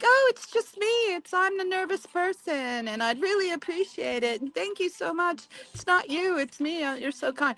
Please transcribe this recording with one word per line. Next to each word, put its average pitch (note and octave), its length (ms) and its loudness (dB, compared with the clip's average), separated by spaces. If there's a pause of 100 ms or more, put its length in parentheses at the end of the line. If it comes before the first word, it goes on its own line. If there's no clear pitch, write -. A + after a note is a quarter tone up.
Oh, C5 260 8
it's - 200 -4
just - 280 -2
me. G4+ 80 -2 (280)
It's, F4 200 -8
I'm F#4+ 240 2
the F#4+ 60 -2
nervous F#4 420 -2
person, C#4+ 800 -2
and A3 140 -4
I'd A#3 180 0
really F#4+ 320 2
appreciate D#4+ 720 -4
it. A#3 160 0
And C#4 140 -8
thank G4 260 -4
you F4+ 100 0
so - 240 -4
much. F4 280 0 (320)
It's - 120 -12
not F4+ 240 4
you, F4 280 0
it's C#4 220 -4
me. D#4 240 -2
Oh, C#4 100 -2
you're B3+ 180 -4
so C#4 200 -4
kind. C4+ 260 0